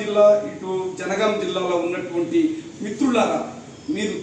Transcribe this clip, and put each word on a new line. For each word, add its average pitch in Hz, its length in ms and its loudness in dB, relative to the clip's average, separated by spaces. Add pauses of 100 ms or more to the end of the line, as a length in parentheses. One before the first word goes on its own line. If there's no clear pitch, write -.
జిల్లా, 208 220 6 (240)
ఇటు 185 480 -6
జనగాం 196 400 0
జిల్లాలో 180 360 -2
ఉన్నటువంటి 170 880 0 (180)
మిత్రులారా, 208 600 2 (480)
మీరు 196 340 -2